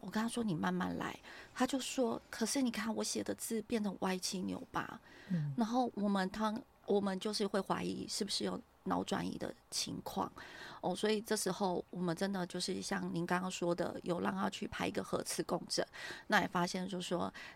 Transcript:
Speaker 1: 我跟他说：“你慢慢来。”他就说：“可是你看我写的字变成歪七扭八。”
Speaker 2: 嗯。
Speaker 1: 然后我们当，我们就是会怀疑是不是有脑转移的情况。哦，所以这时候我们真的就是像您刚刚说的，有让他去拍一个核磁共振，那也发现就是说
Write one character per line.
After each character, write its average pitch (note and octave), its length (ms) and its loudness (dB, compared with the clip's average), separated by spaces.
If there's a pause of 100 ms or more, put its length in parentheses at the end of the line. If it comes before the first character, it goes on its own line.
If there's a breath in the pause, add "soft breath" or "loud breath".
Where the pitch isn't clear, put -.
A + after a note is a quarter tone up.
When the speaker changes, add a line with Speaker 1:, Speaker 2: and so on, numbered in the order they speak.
Speaker 1:
我 F#3 80 -10
跟 G#3+ 120 0
他 A3+ 80 0
说 A#3+ 160 -2
：“你 F#3 100 2
慢 F3+ 180 2
慢 F3+ 240 0
来。” - 180 -4 (380 loud breath)
他 B3+ 120 4
就 C4 140 0
说 A#3 500 2
：“可 - 160 0
是 C#4 160 2
你 A#3+ 100 4
看 G#3+ 240 -2
我 G#3+ 80 0
写 G#3+ 200 0
的 G3+ 120 -2
字 A3+ 280 -2
变 A3 200 0
成 G3 160 0
歪 F#3 180 2
七 F3+ 240 -2
扭 F#3+ 200 -2 (100)
八。” - 280 -4 (300 loud breath)
Speaker 2:
嗯。 D3+ 280 2
Speaker 1:
然 A3+ 100 4
后 A#3+ 280 4
我 G3+ 120 2
们 F#3+ 220 4
当， G#3+ 300 0 (260)
我 G3+ 160 6
们 F#3+ 180 2
就 G#3+ 140 -2
是 G#3 120 2
会 G3 140 4
怀 F3+ 240 2
疑 F#3+ 240 -2
是 - 160 -2
不 G3 80 -2
是 - 120 0
有 F#3 160 0 (260)
脑 F#3 180 2
转 F#3+ 220 -2
移 - 120 -4
的 - 160 -6 (160)
情 - 340 -4
况。 - 280 -2 (500 loud breath)
哦， F3+ 140 0
所 G#3+ 140 2
以 G#3+ 100 4
这 A3 160 2
时 F#3+ 160 0
候 F3+ 380 2
我 F3+ 100 -6
们 F3 160 2
真 G3 160 0
的 F#3 140 0
就 F3+ 140 -4
是 F#3 200 -2
像 F#3 320 -2
您 E3+ 140 0
刚 F3+ 160 2
刚 F#3 80 -2
说 F3 240 2
的， - 300 0
有 F3 180 0
让 G3+ 100 2
他 G3 180 0
去 - 180 -4
拍 - 200 -2
一 F#3+ 40 0
个 F#3+ 120 -2
核 - 200 -2
磁 - 180 -4
共 E3+ 260 0
振， - 160 0 (440 loud breath)
那 G#3 140 4
也 - 60 0
发 F3+ 200 0
现 F#3 200 -4
就 F3+ 140 -4
是 F3 60 -6
说 F3+ 260 0 (220 loud breath)